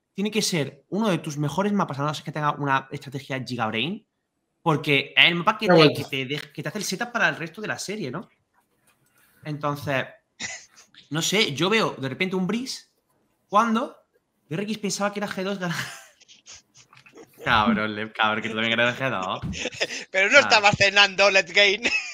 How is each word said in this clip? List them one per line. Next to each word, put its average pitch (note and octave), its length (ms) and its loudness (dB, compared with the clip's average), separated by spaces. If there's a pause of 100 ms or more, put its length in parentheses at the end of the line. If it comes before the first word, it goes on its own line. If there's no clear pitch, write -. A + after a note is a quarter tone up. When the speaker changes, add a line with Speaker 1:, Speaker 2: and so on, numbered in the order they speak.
(140)
Speaker 1:
tiene G3+ 160 -4
que G#3+ 120 0
ser C#3+ 480 -4
uno A3 200 0
de E3+ 100 2
tus C#3+ 180 -6
mejores D3+ 340 -2
mapas, F3 280 0
a C#3+ 40 -2
no D3+ 100 -2
ser - 120 -10
que D3+ 80 -10
tenga D3+ 180 0
una C3+ 400 0
estrategia C3+ 540 -8
Gigabrain, A#2+ 600 -4 (560)
porque D3 540 0
es C3+ 100 8
el E3+ 100 4
mapa F#3+ 220 0
que - 100 -2
Speaker 2:
Qué F3+ 40 4
Speaker 1:
te, E3+ 60 8
Speaker 2:
bueno. D#3 180 8
Speaker 1:
que B2 80 -6
te C3+ 220 -6
de-, D3 280 -8
que - 80 -10
te - 80 -8
hace F3 100 -8
el G3 40 -6
setup A#3 300 -6
para G3 160 2
el C#3+ 80 -2
resto E3 240 -10
de G#3 80 -8
la B2+ 100 -6
serie, F#3+ 320 -8
¿no? D#3+ 180 -10 (1160)
Entonces, C#3+ 600 -2 (1040)
no D3+ 120 -2
sé, F#3 320 0
yo D#3+ 160 0
veo G3+ 220 2
de C3 180 -8
repente F#3 260 -4
un F#3 100 0
Breeze A#3 420 -6 (600)
cuando A3+ 480 2 (540)
D D3 60 -6
R G3 80 -4
X G#3+ 160 -6
pensaba G3+ 340 -2
que G#3 80 -8
era G3+ 80 -6
G F#3+ 140 -6
dos G3 160 -4
gana-, F3 160 -4
<laughs> - 1700 -16
Cabrón, G#2+ 520 2
Lev, A2 180 -8
cabrón, A2 300 2
que A2+ 60 -6
tú A2 60 -6
también A2+ 240 0
eres A#2+ 200 2
de C3 60 -4
G C3 40 -2
dos. G2 320 -4
Speaker 3:
<laughs> - 720 -8
Pero F#3+ 180 2
no C4 80 6
Speaker 1:
Ah. C#4 40 10
Speaker 3:
estaba G#3 300 4
cenando, G3 600 4
Let's F#3+ 220 2
Game. G3+ 280 4 (320)